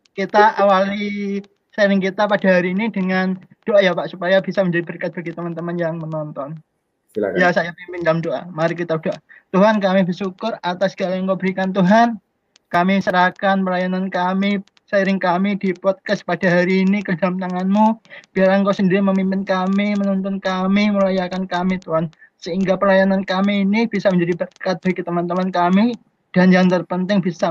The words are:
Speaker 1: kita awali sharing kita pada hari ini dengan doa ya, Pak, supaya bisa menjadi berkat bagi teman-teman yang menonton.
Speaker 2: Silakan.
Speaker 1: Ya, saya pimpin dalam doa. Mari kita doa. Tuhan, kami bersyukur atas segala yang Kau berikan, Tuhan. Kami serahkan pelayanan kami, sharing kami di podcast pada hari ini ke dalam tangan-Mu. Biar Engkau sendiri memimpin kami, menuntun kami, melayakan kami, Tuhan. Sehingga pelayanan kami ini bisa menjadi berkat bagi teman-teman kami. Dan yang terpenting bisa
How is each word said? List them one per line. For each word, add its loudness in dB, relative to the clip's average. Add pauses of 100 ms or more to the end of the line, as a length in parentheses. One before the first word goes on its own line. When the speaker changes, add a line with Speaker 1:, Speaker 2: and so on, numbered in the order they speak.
(160)
Speaker 1:
kita 2
awali 0 (320)
sharing 2
kita -2
pada 0
hari 2
ini -2
dengan -2 (320)
doa 6
ya, 4
Pak, -4
supaya 0
bisa -2
menjadi -2
berkat -8
bagi -10
teman-teman -8
yang -4
menonton. -10 (560)
Speaker 2:
Silakan. -2
Speaker 1:
Ya, 4
saya -4
pimpin -8
dalam 0
doa. -6
Mari -2
kita -4
doa. -6 (320)
Tuhan, 4
kami 2
bersyukur -6
atas -2
segala -4
yang -4
Kau 0
berikan, -2
Tuhan. 6 (560)
Kami 2
serahkan 0
pelayanan -2
kami, 0 (320)
sharing 0
kami 0
di -2
podcast -2
pada 0
hari 2
ini 0
ke -2
dalam -2
tangan-Mu. 0 (320)
Biar 4
Engkau 2
sendiri 2
memimpin 0
kami, 0
menuntun -2
kami, 0
melayakan 0
kami, -2
Tuhan. -4 (320)
Sehingga -2
pelayanan 2
kami 0
ini 0
bisa -2
menjadi 0
berkat -6
bagi -2
teman-teman -4
kami. 2 (400)
Dan 6
yang 6
terpenting 0
bisa -2